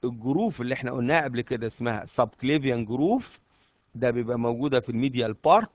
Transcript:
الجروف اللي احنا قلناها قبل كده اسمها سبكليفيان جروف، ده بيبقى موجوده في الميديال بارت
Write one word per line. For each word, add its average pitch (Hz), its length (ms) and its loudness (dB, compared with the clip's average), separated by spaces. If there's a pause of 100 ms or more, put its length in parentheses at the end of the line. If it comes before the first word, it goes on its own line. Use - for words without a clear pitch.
الجروف 127 580 -2
اللي 123 120 -2
احنا 127 180 -4
قلناها 135 320 2
قبل 123 180 -4
كده 117 260 -4
اسمها 110 380 -4
سبكليفيان 127 800 0
جروف، 160 540 0 (560)
ده 123 160 0
بيبقى 120 280 -2
موجوده 120 400 0
في 120 100 -2
الميديال 117 440 0
بارت 190 420 4